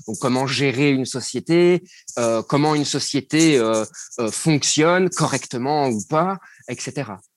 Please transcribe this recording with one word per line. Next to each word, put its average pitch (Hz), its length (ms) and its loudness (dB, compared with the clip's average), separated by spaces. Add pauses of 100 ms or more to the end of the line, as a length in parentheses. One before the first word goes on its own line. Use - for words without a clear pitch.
donc 110 140 -8
comment 127 260 0
gérer 135 440 0
une 131 160 0
société, 170 760 0 (360)
euh, 113 240 0
comment 151 320 2
une 147 100 2
société, 147 720 2
euh, 110 300 2 (320)
euh, 110 120 -2
fonctionne 165 800 2
correctement 139 800 -2
ou 107 180 -2
pas, 170 320 -2 (300)
et 123 100 -10
cetera. 120 440 -10 (140)